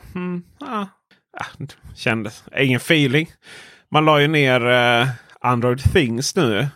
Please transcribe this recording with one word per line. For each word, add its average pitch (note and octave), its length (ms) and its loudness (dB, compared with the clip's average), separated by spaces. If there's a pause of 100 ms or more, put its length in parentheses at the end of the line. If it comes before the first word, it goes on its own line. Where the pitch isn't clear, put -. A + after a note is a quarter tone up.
(140)
Hmm, F3+ 300 -10 (160)
ja, A3+ 280 -10 (520)
ja, - 260 -12 (300)
kändes, A2+ 480 -6 (160)
ingen B2+ 180 0
feeling. D3+ 500 0 (640)
Man D3+ 140 2
la D3+ 160 4
ju C#3+ 60 4
ner, C3+ 400 2
eh, A#2+ 400 4 (340)
Android B2 420 -2 (100)
Things B2 420 -2
nu. B2 400 0